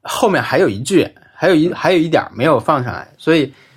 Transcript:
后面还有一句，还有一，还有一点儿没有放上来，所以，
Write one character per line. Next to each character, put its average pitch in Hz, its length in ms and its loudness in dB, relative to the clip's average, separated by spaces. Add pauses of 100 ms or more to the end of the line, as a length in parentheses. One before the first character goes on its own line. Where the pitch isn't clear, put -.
后 - 280 -2
面 160 120 0
还 185 180 0
有 180 100 2
一 101 100 -6
句， 131 280 0 (260)
还 165 160 0
有 185 60 4
一， 165 180 2
还 - 200 -2
有 - 40 2
一 160 100 0
点 160 140 0
儿 - 120 -10
没 117 120 -6
有 147 140 2
放 143 240 -2
上 117 100 -8
来， 69 140 -12 (100)
所 160 180 0
以， 135 160 0 (260)